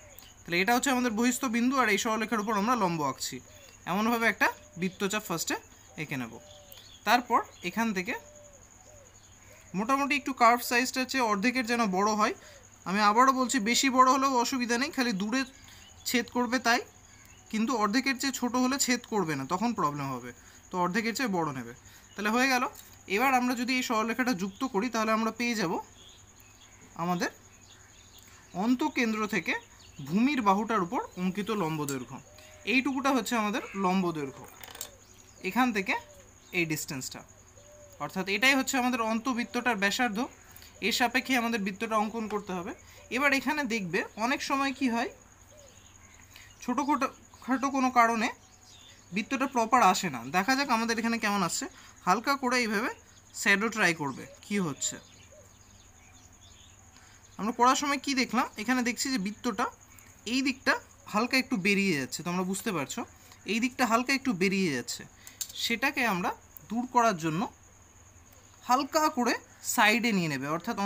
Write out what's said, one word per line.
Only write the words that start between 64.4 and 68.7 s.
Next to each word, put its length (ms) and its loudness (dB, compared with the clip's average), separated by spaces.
বেরিয়ে 340 2
যাচ্ছে। 260 -6
সেটাকে 360 -2
আমরা 160 -2
দূর 140 -2
করার 280 6
জন্য 180 0
হালকা 340 2